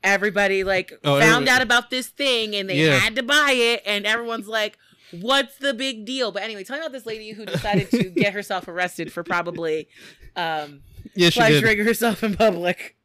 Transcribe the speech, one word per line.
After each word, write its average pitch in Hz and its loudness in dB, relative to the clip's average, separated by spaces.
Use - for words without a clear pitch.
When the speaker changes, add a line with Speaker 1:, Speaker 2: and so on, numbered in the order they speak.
Speaker 1:
Everybody, 196 2
like, 185 -2
Speaker 2:
Oh, 143 4
Speaker 1:
found 180 6
Speaker 2:
everybody - 2
Speaker 1:
out 254 4
about 240 0
this 254 -4
thing 226 -2
and 190 -4
they 185 -2
Speaker 2:
Yeah. 143 6
Speaker 1:
had 214 0
to 262 -2
buy 285 2
it, 233 0
and 202 -2
everyone's 226 -4
like, 214 -4
"What's 247 -2
the 277 -2
big 226 -6
deal?" 247 -4
But 196 -6
anyway, 208 -10
tell 262 -10
me 311 -8
about 311 -8
this 247 -14
lady 220 -12
who 214 -14
decided 190 -2
to 240 2
Speaker 2:
<laughs> 185 -4
Speaker 1:
get 180 0
herself 196 -6
arrested 175 -6
for 170 -8
probably, 170 -4
um, 156 -6
Speaker 2:
Yeah, 175 4
she 233 0
did. 220 6
Speaker 1:
pleasuring 214 2
herself 226 0
in 208 -2
public. 175 0